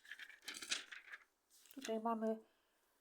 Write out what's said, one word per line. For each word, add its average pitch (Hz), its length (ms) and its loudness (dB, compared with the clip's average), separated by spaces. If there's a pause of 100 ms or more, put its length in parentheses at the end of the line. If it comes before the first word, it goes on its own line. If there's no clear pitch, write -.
(1800)
Tutaj 220 240 0
mamy 220 380 4 (640)